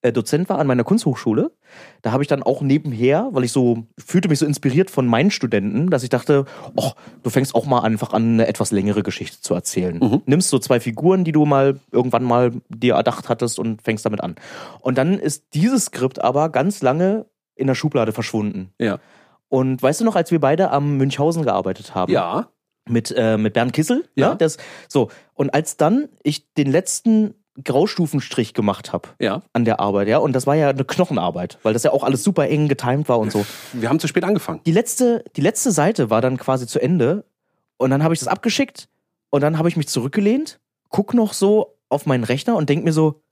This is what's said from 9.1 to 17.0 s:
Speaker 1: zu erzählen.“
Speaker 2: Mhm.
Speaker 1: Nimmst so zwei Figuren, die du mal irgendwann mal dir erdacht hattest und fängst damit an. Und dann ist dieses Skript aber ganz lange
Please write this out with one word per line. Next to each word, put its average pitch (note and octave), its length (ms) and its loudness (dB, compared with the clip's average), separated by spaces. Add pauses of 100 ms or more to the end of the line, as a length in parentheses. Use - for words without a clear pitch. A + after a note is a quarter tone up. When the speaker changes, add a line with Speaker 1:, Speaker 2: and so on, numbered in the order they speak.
Speaker 1:
zu - 120 -4
erzählen.“ F2+ 460 -4
Speaker 2:
Mhm. A2 260 2
Speaker 1:
Nimmst D#3+ 240 2
so C3+ 80 0
zwei A#2+ 220 2
Figuren, D#3 440 0
die E3 80 -2
du D3+ 140 4
mal C#3 340 2 (120)
irgendwann B2 320 0
mal B2 280 2 (180)
dir A#2 260 0
erdacht - 340 -2
hattest A#2 300 -2
und A2+ 240 -4
fängst A2 220 -4
damit G#2+ 180 -4
an. - 120 -8 (440)
Und B2+ 180 -2
dann E3+ 220 0
ist - 340 -6
dieses A3 320 2
Skript - 380 -4
aber C#3+ 260 2
ganz D#3 320 -2
lange F3+ 460 0 (280)